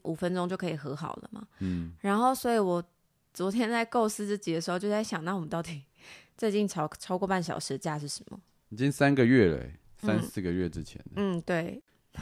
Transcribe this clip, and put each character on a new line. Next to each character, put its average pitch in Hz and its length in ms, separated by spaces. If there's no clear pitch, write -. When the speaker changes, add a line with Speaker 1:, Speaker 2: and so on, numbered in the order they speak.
Speaker 1:
五 160 120
分 175 180
钟 180 140
就 185 80
可 185 140
以 160 80
和 139 180
好 156 220
了 - 140
嘛。 - 140
Speaker 2:
嗯。 87 420
Speaker 1:
然 202 180
后 254 140
所 254 180
以 233 80
我 180 220
昨 185 180
天 220 180
在 233 140
构 226 240
思 208 200
这 208 100
集 170 160
的 165 80
时 170 80
候 180 80
就 196 100
在 208 160
想， 170 220
那 185 80
我 196 60
们 156 100
到 165 120
底 160 220
最 220 140
近 208 160
吵 160 200
超 - 180
过 190 100
半 185 140
小 170 180
时 - 140
的 135 40
架 151 200
是 147 100
什 - 220
么？ - 100
Speaker 2:
已 107 60
经 131 160
三 139 220
个 131 120
月 120 220
了 78 100
欸， 62 220
Speaker 1:
嗯。 214 40
Speaker 2:
三 110 140
四 - 180
个 90 120
月 90 180
之 80 140
前 - 220
了。 - 100
Speaker 1:
嗯， 190 260
对。 175 400